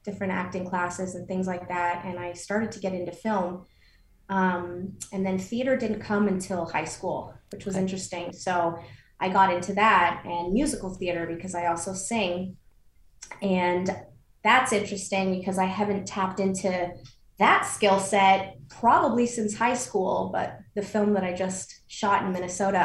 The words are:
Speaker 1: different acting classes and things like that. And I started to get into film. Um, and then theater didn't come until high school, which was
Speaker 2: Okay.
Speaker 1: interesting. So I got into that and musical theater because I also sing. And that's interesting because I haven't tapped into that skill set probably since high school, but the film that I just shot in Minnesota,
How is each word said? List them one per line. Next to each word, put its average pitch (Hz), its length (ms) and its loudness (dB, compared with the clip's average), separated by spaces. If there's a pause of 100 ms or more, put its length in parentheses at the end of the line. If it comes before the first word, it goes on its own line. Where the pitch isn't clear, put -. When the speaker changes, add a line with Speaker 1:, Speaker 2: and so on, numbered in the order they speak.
Speaker 1:
different 196 280 -4
acting 185 360 -4
classes 180 460 -4
and 180 140 -10
things 185 180 -2
like 180 220 -6
that. 175 360 -2
And 180 140 -6
I 175 160 -8
started 208 380 -4
to - 80 -14
get 185 120 -4
into 175 200 -6
film. 185 520 -2 (640)
Um, 180 720 -2 (140)
and 190 120 -2
then 190 140 0
theater 254 380 0
didn't 214 240 -2
come 208 280 2
until 180 380 -2
high 151 200 -4
school, 160 480 -8 (180)
which 202 120 -12
was 190 100 -4
Speaker 2:
Okay. 190 80 0
Speaker 1:
interesting. 185 500 -6
So 170 460 0 (420)
I 190 80 0
got 190 240 6
into 180 220 -2
that 190 500 4
and 175 280 -2
musical 202 420 0
theater 170 320 -4
because 170 280 -8
I 175 120 -2
also 170 260 -2
sing. 185 640 -2 (840)
And 185 520 2 (480)
that's 247 300 6
interesting 190 680 -2
because 185 200 -4
I 185 60 4
haven't 196 420 -2
tapped 190 340 -2
into 185 500 0 (480)
that 277 280 6
skill 196 320 4
set 190 580 4 (120)
probably 240 580 4
since 214 300 -2
high 247 180 2
school, 190 580 0
but - 260 -4 (160)
the 202 80 -2
film 208 320 2
that 190 100 2
I 180 80 -2
just 190 560 -6
shot 196 360 2
in 190 80 0
Minnesota, 185 520 0